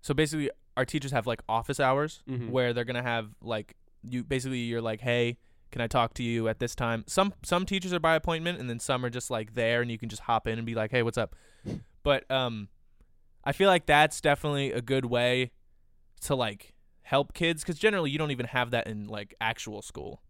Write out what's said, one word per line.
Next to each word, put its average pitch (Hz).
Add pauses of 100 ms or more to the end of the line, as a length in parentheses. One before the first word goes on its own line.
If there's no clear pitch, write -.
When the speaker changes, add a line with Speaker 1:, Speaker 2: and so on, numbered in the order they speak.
Speaker 1:
so 143
basically 151 (260)
our 131
teachers 139
have, 120
like, 117
office 117
hours 139
Speaker 2:
Mm-hmm. 123
Speaker 1:
where 123
they're 120
gonna 123
have, 117 (100)
like, 110 (260)
you, 123
basically 131
you're 117
like, 110
"Hey, 120 (340)
can 120
I 117
talk 117
to -
you 117
at 110
this 120
time?" 117
Some, 190
some 180
teachers 190
are 175
by 165
appointment, 165
and 123
then 117
some 127
are 123
just, 120
like, 110
there, 120
and 120
you 113
can 120
just 104
hop 113
in 113
and 117
be 117
like, 110
"Hey, 123
what's 117
up?" 110 (680)
But, 143
um, 120 (760)
I 139
feel 190
like 180
that's 151
definitely 143
a 123
good 131
way 123 (720)
to, -
like, 110 (280)
help 139
kids, 165
'cause 165
generally 196
you 143
don't 151
even 131
have 123
that 117
in, 104
like, 104
actual 113
school. -